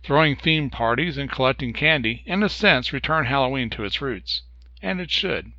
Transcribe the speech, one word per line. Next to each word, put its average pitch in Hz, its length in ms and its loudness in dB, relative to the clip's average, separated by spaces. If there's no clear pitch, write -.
Throwing 147 360 2
theme 156 320 2
parties 127 480 0
and 139 120 -6
collecting 131 440 0
candy, 131 520 0
in 190 160 0
a 208 60 4
sense, 151 460 2
return 156 320 0
Halloween 131 460 0
to 110 120 -6
its 98 180 -4
roots. 123 420 -6
And 185 200 -4
it 170 100 -6
should. 120 480 -2